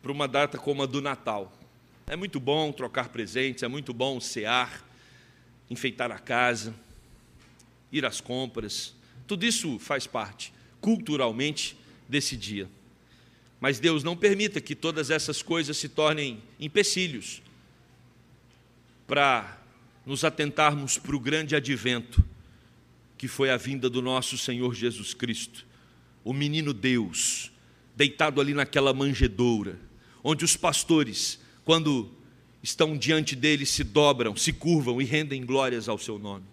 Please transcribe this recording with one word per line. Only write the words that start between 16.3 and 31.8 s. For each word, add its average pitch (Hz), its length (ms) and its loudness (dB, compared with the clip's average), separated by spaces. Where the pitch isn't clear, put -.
empecilhos 165 840 0
para 131 520 2
nos 135 180 -4
atentarmos 147 720 2
pro 139 220 -4
grande 151 360 0
advento, 123 680 2
que 131 100 -8
foi 135 240 2
a 127 40 4
vinda 127 340 -2
do 123 120 0
nosso 127 360 -2
Senhor 123 360 -2
Jesus 104 400 -4
Cristo, - 520 -6
o 117 100 -4
menino 147 400 0
Deus, 113 800 0
deitado 143 460 2
ali 143 120 0
naquela 139 400 2
manjedoura, 117 840 2
onde 151 200 2
os 170 140 2
pastores, 151 840 2
quando 151 480 2